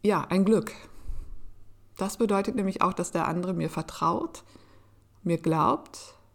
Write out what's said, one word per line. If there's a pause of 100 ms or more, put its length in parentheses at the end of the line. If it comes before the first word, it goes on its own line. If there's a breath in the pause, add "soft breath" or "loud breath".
ja,
ein
Glück. (1300 loud breath)
Das
bedeutet
nämlich
auch,
dass
der
andere
mir
vertraut, (800 soft breath)
mir
glaubt (200)